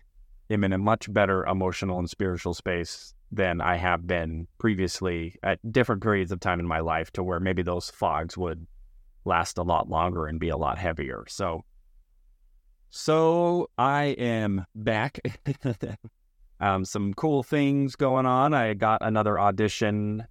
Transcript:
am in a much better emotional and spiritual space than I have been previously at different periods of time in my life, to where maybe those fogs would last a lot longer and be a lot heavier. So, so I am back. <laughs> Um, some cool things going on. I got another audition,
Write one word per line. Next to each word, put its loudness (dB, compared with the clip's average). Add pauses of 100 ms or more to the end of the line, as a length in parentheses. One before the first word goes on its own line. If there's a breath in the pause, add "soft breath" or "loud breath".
(500)
am 2
in 2
a 0
much 0
better 4
emotional 0
and -2
spiritual -4
space -6 (180)
than 0
I 2
have 0
been -2 (100)
previously 0
at 0 (140)
different 2
periods 2
of -6
time 0
in -4
my 0
life, -2
to -4
where -2
maybe 0
those -4
fogs -2
would -6 (580)
last 0
a -2
lot 2
longer 0
and -6
be -2
a -2
lot -2
heavier. -6
So, -6 (1300)
so 2
I 2
am 0
back. -2 (260)
<laughs> -4 (640)
Um, 2
some -2
cool 0
things 0
going 2
on. 4
I 2
got 2
another 2
audition, 0